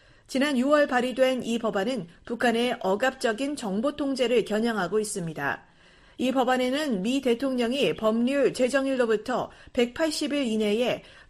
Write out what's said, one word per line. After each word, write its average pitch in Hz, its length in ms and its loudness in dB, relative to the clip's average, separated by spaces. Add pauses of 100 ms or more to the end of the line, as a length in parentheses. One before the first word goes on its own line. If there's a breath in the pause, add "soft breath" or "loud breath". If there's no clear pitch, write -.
(280 soft breath)
지난 269 300 0
유월 285 300 4
발의된 254 560 2
이 233 160 -2
법안은 208 480 -2 (160 loud breath)
북한의 240 560 0
억압적인 247 720 0
정보 240 400 -2
통제를 254 500 0
겨냥하고 214 540 -2
있습니다. 165 680 -4 (540 soft breath)
이 254 140 0
법안에는 254 680 0
미 254 180 0
대통령이 247 760 0
법률 233 580 2
제정일로부터 247 1000 0 (200 loud breath)
백팔십 285 600 0
일 285 140 0
이내에 214 580 0 (260 loud breath)